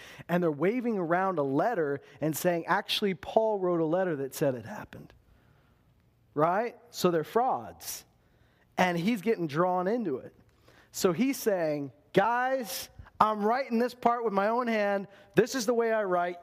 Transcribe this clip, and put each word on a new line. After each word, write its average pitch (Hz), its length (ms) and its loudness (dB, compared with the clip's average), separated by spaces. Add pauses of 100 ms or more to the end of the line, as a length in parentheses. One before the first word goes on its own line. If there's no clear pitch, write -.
(300)
and 175 140 2
they're 165 80 2
waving 208 480 0
around 175 400 0
a 143 40 2
letter 143 580 0 (200)
and 151 160 0
saying, 170 300 0
"Actually, 196 480 0
Paul 220 420 0
wrote 180 220 2
a 160 60 2
letter 175 320 0
that 135 180 -6
said 139 180 2
it 113 140 -10
happened." - 440 -16 (1200)
Right? 180 400 0 (160)
So - 180 0
they're 165 140 2
frauds. 147 840 -2 (720)
And 180 180 2
he's 185 260 0
getting 175 260 0
drawn 180 400 0
into 202 300 -2
it. - 180 -14 (560)
So 185 220 2
he's 254 240 0
saying, 156 540 -2 (220)
"Guys, 240 760 0 (300)
I'm 214 240 2
writing 233 360 0
this 240 160 0
part 233 280 0
with 214 100 -2
my 196 160 2
own 240 180 0
hand. 202 400 0 (260)
This 240 220 4
is 240 100 -4
the 240 80 2
way 226 180 2
I 220 120 0
write. 180 400 0